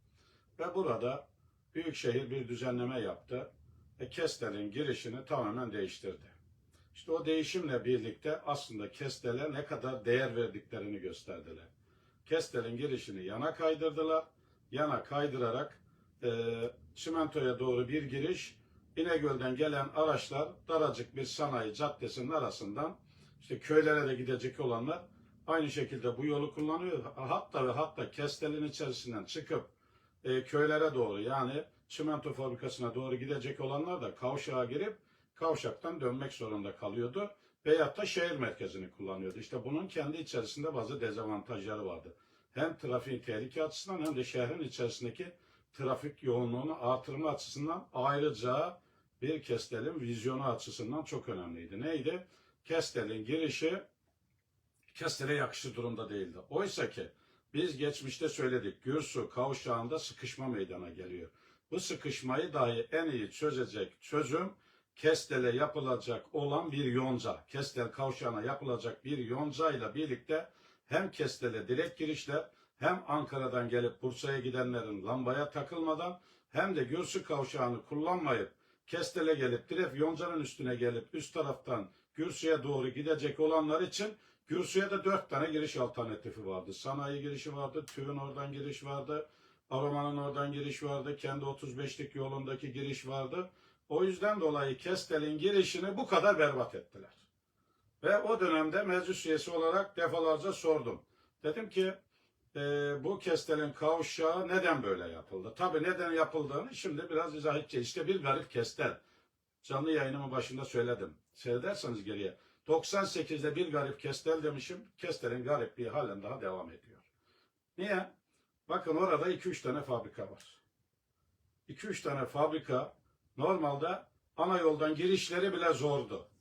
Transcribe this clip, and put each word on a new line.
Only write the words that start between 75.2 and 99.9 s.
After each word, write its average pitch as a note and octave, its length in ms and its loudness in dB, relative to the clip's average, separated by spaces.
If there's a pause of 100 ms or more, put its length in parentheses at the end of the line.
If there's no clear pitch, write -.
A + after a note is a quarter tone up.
takılmadan, E3 720 -2 (300)
hem F3+ 260 2
de C3 80 4
Gürsu E3 400 -2
kavşağını B2+ 600 0
kullanmayıp D3 680 2 (340)
Kestel'e E3 480 2
gelip B2 340 2
direkt D#3+ 300 0
yoncanın E3 420 2
üstüne B2+ 340 -2
gelip A#2 400 0
üst - 200 -8
taraftan C#3+ 560 -2 (240)
Gürsü'ye D#3+ 480 2
doğru C3+ 260 0
gidecek D3 520 0
olanlar D#3 400 6
için G#3 340 -2 (320)
Gürsü'ye F#3 440 2
de G3 140 0
dört F#3+ 260 4
tane D3+ 200 0
giriş D3+ 260 0
alternatifi A2 720 -4
vardı. F#2+ 280 -4
Sanayi C#3 480 -4
girişi C#3+ 340 -6
vardı, C#3+ 300 -4
tüv'ün C#3+ 320 -6
oradan C#3 340 -6
giriş C#3+ 320 -6
vardı, C#3 440 -4 (420)
Aromanın C#3+ 460 2
oradan C#3+ 360 0
giriş C#3+ 300 -4
vardı, C#3+ 340 -2
kendi C#3+ 280 -4
otuz C3+ 340 -4
beşlik C3+ 360 -6
yolundaki C3+ 580 -4
giriş C#3 360 -4
vardı. C3+ 420 -2 (380)
O E3 160 4
yüzden G3 360 4
dolayı C#3+ 360 2
Kestel'in D#3 640 0
girişini F#3+ 580 4
bu C4 100 0
kadar F#3+ 320 8
berbat C3+ 360 4
ettiler. - 360 -12 (920)
Ve G3+ 140 6
o G#3+ 220 2
dönemde D#3+ 420 4
meclis F3+ 440 0
üyesi D#3 240 2
olarak E3+ 460 2